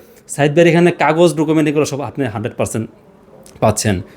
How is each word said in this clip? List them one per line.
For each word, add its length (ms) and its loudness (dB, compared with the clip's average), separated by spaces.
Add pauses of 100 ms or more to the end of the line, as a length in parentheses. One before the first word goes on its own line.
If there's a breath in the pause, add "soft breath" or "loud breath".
(280 soft breath)
সাইদ 240 0
ভাইয়ের 180 4
এখানে 200 4
কাগজ, 440 2
ডকুমেন্ট, 360 0
এগুলো 140 0
সব 160 -6
আপনি 260 -6
হান্ড্রেড 300 -8
পার্সেন্ট 340 -4 (680)
পাচ্ছেন, 400 0 (160 loud breath)